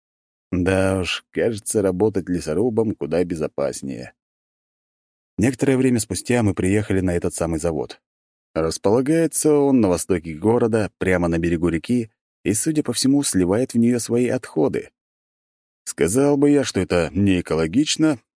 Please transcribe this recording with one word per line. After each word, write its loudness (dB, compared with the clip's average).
Да 2
уж, -6
кажется, -2
работать 0
лесорубом -2
куда -2
безопаснее. -6
Некоторое 0
время 2
спустя -2
мы 0
приехали 0
на 0
этот -4
самый -2
завод. -6
Располагается 0
он 4
на 4
востоке -2
города, 0
прямо 0
на 0
берегу 0
реки, -2
и, 2
судя -2
по -4
всему, 2
сливает 0
в 0
нее 4
свои 0
отходы. -2
Сказал 2
бы 4
я, 4
что -2
это 0
не 2
экологично, 0